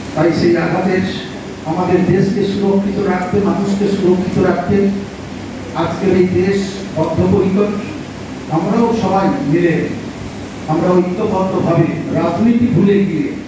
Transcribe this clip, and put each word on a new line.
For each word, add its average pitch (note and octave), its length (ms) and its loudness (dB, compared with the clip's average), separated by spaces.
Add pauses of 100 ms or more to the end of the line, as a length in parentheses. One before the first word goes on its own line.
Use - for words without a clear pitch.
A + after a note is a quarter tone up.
(120)
তাই E3 260 2
সেই F3 160 4 (100)
আঘাতের, F#3 400 0 (680)
আমাদের F3+ 300 2 (120)
দেশকে G3+ 300 2 (100)
সুরক্ষিত G3+ 460 0 (140)
রাখতে, F#3 240 -2 (120)
মানুষকে G3+ 380 0 (100)
সুরক্ষিত F#3 400 2 (120)
রাখতে F#3 280 0 (1040)
আজকের F3+ 380 0
এই F3+ 80 4 (120)
দেশ G3 160 2 (400)
বদ্ধপরিকর। F#3 720 2 (880)
আমরাও G#3 320 2 (140)
সবাই F#3+ 240 2 (240)
মিলে, E3+ 240 4 (960)
আমরা E3+ 240 2
ঐক্যবদ্ধভাবে, F3+ 880 0 (320)
রাজনীতি G#3 560 2
ভুলে G3 220 4 (100)
গিয়ে D3 220 -2 (200)